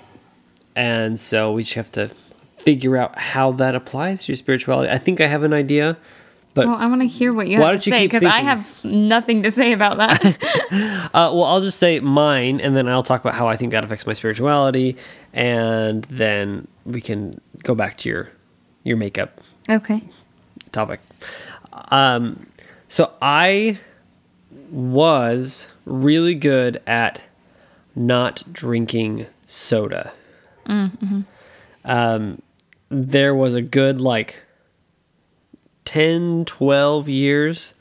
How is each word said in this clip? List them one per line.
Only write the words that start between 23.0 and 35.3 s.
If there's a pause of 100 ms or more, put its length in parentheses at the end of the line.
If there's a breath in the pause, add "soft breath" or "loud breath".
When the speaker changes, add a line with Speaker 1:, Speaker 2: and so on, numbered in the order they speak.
Speaker 1:
I (920 loud breath)
was (160)
really
good
at (720 soft breath)
not (100)
drinking (200)
soda. (540 soft breath)
Speaker 2:
Mm,
mm-hmm. (640 soft breath)
Speaker 1:
Um, (460)
there
was
a
good,
like, (1400)